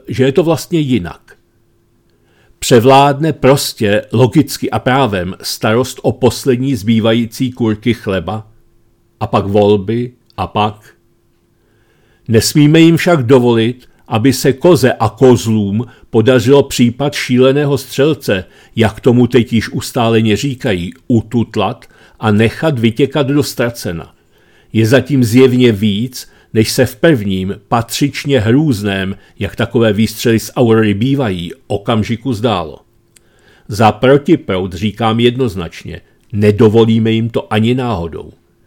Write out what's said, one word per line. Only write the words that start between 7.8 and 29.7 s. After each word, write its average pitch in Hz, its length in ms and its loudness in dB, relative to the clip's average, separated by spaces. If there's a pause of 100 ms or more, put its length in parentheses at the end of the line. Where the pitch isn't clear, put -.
chleba, 107 540 -8 (720)
a 110 80 -8
pak 104 180 -2
volby, 104 680 0 (260)
a 92 100 -6
pak. 107 460 -6 (1300)
Nesmíme 147 520 4
jim 165 180 6
však 170 260 0
dovolit, 120 680 2 (180)
aby 120 260 0
se 135 200 0
koze 131 400 2
a - 160 -2
kozlům 110 760 0 (240)
podařilo 123 540 4
případ 135 500 -2
šíleného 135 640 0
střelce, 135 680 -4 (300)
jak 110 240 0
tomu 123 280 4
teď 117 260 0
již 113 160 -2
ustáleně 113 680 0
říkají, 107 580 -4 (140)
ututlat 110 760 -2 (340)
a 110 120 0
nechat 117 480 0
vytěkat 131 480 0
do 143 160 0
ztracena. 110 680 -8 (600)
Je 110 140 2
zatím 131 360 2
zjevně 123 480 4
víc, 107 580 -4 (240)
než 110 180 0
se 131 140 0
v - 100 -8
prvním, 101 600 -2 (120)
patřičně 139 720 -2
hrůzném, 101 760 -2 (240)
jak 95 160 -8
takové 113 380 0